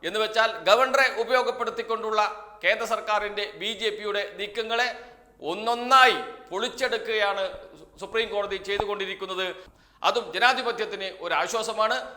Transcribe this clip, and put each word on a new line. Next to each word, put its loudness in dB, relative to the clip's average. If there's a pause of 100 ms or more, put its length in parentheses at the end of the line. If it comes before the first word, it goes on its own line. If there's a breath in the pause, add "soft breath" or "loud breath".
എന്ന് -2
വെച്ചാൽ 2 (180)
ഗവർണറെ 6 (160)
ഉപയോഗപ്പെടുത്തിക്കൊണ്ടുള്ള 0 (440)
കേന്ദ്ര 2
സർക്കാരിൻ്റെ, -2 (160)
ബി -4 (100)
ജെ 0
പിയുടെ -2 (180)
നീക്കങ്ങളെ -2 (640)
ഒന്നൊന്നായി 4 (320)
പൊളിച്ചെടുക്കുകയാണ് -2 (560)
സുപ്രീം -2
കോടതി -2 (100)
ചെയ്തുകൊണ്ടിരിക്കുന്നത്. -4 (600 soft breath)
അതും 0 (100)
ജനാധിപത്യത്തിന് 0 (160)
ഒരു -2
ആശ്വാസമാണ്. 0 (200)